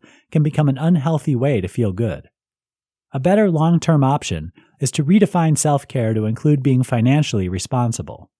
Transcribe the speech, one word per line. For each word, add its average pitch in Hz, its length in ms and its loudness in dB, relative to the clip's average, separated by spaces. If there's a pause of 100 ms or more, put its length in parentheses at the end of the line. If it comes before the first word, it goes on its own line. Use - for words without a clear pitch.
(300)
can 156 140 2
become 151 240 0
an 135 100 -2
unhealthy 156 560 0
way 127 260 0
to 87 60 -6
feel 104 260 -2
good. 107 360 -6 (840)
A 139 60 -6
better 190 320 2
long-term 160 540 2
option 92 480 -4 (280)
is 135 120 -4
to 151 120 -2
redefine 165 540 2
self-care 131 560 -2
to 107 100 0
include 131 380 0
being 127 220 2
financially 120 640 0
responsible. 113 920 -6